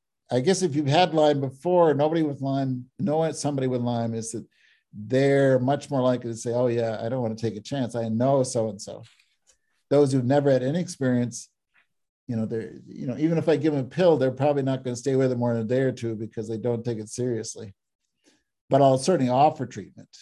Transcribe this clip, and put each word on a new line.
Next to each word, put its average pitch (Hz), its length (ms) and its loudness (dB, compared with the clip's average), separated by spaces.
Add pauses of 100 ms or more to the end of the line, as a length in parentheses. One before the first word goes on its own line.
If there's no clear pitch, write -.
(300)
I 123 80 2
guess 180 240 2
if 143 140 0
you've 151 100 0
had 160 280 4
Lyme 151 260 4
before, 170 540 2
nobody 151 280 2
with 139 180 -4
Lyme, 135 440 -2 (160)
knowing 156 320 0
somebody 135 340 -4
with 127 140 0
Lyme 117 340 -2
is 110 160 -8
that 110 160 -10 (460)
they're 135 640 2
much 139 320 0
more 135 120 0
likely 123 280 0
to 113 60 -8
say, 117 160 -6
"Oh 123 160 2
yeah, 113 320 -2
I 117 80 -4
don't 127 140 -4
want 110 140 -4
to 113 140 -4
take 101 80 -10
a 107 40 -14
chance. 127 340 -6
I 113 120 -4
know 127 360 2
so-and-so." 110 580 -6 (840)
Those 139 240 4
who've 131 120 2
never 139 260 2
had 127 120 4
any 147 180 -2
experience, 123 680 -2 (800)
you 120 80 -4
know, 110 100 -2
they're, 113 280 -8 (120)
you - 220 -10
know, 120 80 -6
even 160 220 0
if 151 100 -2
I 151 80 4
give 151 160 0
them 139 120 -2
a - 40 -14
pill, 170 280 4
they're 131 140 2
probably 143 320 0
not 131 220 -2
gonna 123 100 -4
stay 131 220 -2
with 131 160 2
it 120 60 -2
more 120 160 0
than 113 80 -2
a 110 60 -4
day 127 120 2
or 131 120 0
two 117 220 -6
because 110 340 -10
they 113 100 -6
don't 117 260 -4
take 117 140 -4
it 107 100 -12
seriously. 110 680 -6 (920)
But 135 140 4
I'll 131 160 6
certainly 135 320 2
offer 135 360 2
treatment - 420 -16 (140)